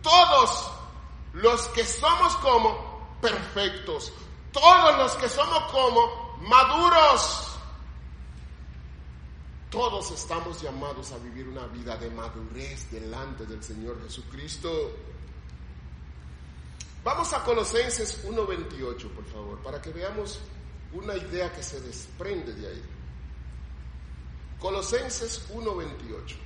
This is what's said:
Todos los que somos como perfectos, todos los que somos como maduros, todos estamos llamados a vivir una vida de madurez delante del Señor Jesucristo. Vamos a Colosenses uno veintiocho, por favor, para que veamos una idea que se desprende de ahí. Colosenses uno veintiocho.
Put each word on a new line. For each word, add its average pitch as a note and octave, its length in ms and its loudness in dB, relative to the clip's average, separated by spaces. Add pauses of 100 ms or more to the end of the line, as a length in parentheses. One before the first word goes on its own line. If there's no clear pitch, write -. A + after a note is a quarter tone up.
Todos D#4 680 8 (640)
los A3+ 340 4
que A3+ 160 0
somos E4+ 520 4
como - 840 2
perfectos, G3 920 -2 (380)
todos D#4+ 460 10
los C4 200 4
que B3 120 0
somos D#4 420 2
como A#3 680 4
maduros, D4 1200 8 (2000)
todos G#3 440 0
estamos E3 500 -6
llamados C3+ 500 -8
a B2 60 -12
vivir B2 300 -12
una B2+ 180 -10
vida A#2 320 -10
de A#2 100 -8
madurez A2+ 840 -10
delante A2+ 540 -10
del G#2+ 180 -12
Señor A2+ 420 -10
Jesucristo. D3 920 -8 (2000)
Vamos D#4+ 300 0
a C4+ 100 -2
Colosenses A#3 800 0
uno G#3+ 220 -2
veintiocho, C3+ 640 -8
por G#2+ 160 -14
favor, G#2 320 -12
para C#3+ 240 -10
que D#3+ 80 -12
veamos G3 500 -6 (520)
una G3+ 220 -8
idea E3+ 380 -4
que D3 100 -10
se C#3+ 200 -10
desprende C#3 720 -8
de G2+ 140 -10
ahí. F2 140 -12 (1800)
Colosenses A3+ 920 -4
uno G#3+ 260 -6
veintiocho. B2+ 680 -10